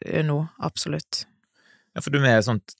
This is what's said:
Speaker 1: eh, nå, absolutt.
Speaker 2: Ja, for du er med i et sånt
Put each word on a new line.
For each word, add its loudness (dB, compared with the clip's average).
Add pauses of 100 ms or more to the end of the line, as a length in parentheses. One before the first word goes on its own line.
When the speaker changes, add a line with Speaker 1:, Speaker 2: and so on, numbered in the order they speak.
Speaker 1:
eh, 0
nå, -2 (120)
absolutt. -6 (680)
Speaker 2:
Ja, -4
for -6
du 2
er 4
med 6
i 6
et -2
sånt -4